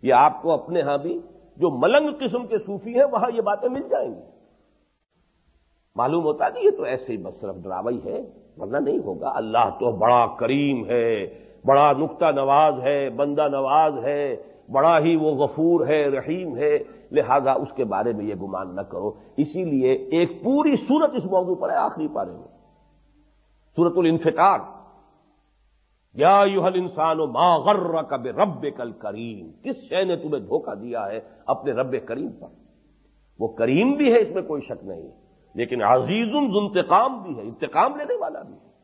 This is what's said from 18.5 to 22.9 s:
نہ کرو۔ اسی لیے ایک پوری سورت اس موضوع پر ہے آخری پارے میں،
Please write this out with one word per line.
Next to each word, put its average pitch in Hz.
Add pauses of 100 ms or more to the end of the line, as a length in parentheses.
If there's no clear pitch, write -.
نہ 98
کرو۔ 98 (260)
اسی 151
لیے 131
ایک 160
پوری 285
سورت 294
اس 240
موضوع 185
پر 143
ہے -
آخری -
پارے 95
میں، 80 (1300)